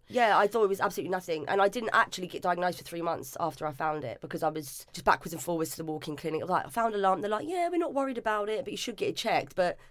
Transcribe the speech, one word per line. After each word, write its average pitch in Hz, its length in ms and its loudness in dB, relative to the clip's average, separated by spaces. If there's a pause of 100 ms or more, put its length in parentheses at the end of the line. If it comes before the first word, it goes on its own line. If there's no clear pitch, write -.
Yeah, 226 280 4
I 202 120 8
thought 220 160 2
it 196 60 8
was 196 120 -2
absolutely 180 300 0
nothing. 180 360 -2
And 196 140 4
I 202 60 8
didn't 220 260 -2
actually 185 320 2
get - 160 -8
diagnosed 175 380 0
for - 40 -16
three 170 200 -8
months - 360 -4
after 156 280 -4
I 156 40 -4
found 151 320 -2
it 113 160 -8
because - 220 -8
I 156 80 2
was - 440 -6
just - 120 -12
backwards 170 280 4
and 165 100 -6
forwards 165 280 -2
to - 60 -10
the 165 60 -8
walk-in 156 320 -6
clinic. 156 260 -4
I - 40 -6
was 170 40 -4
like, 175 160 2
"I - 40 -12
found 226 260 0
a - 20 -2
lump." 190 240 4
They're 202 80 -2
like, 214 180 -2
"Yeah, 349 220 0
we're 349 80 -2
not 330 160 0
worried 269 240 -2
about 214 320 0
it, 214 160 -2
but 208 60 -8
you 208 60 -6
should - 200 -6
get - 120 0
it 170 60 -2
checked." 175 400 0
But 180 220 2 (140)